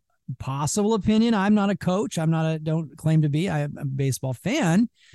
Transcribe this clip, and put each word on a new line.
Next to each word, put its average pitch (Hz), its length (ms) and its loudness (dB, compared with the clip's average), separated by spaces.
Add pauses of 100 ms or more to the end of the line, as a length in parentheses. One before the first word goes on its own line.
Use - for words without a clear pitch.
(380)
possible 156 560 -2
opinion. 220 400 2
I'm 202 200 2
not 202 160 2
a 196 60 -2
coach. 185 420 -2
I'm 160 120 0
not 160 240 0
a, 160 40 -6
don't 156 380 -4
claim 156 260 2
to 151 60 2
be. 151 200 0
I 156 120 -2
am 147 180 -6
a - 60 -12
baseball 135 500 -4
fan. 214 540 0 (260)